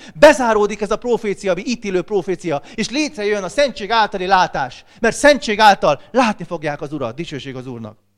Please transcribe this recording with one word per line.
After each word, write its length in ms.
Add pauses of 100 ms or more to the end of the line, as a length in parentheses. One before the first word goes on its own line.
(140)
Bezáródik 640
ez 100
a 60
profécia, 560
ami 120
ítélő 380
profécia, 600 (120)
és 160
létrejön 520
a 60
szentség 420
általi 360
látás. 580 (160)
Mert 160
szentség 440
által 400 (100)
látni 340
fogják 360
az 120
Urat. 220
Dicsőség 420
az 100
Úrnak. 320 (200)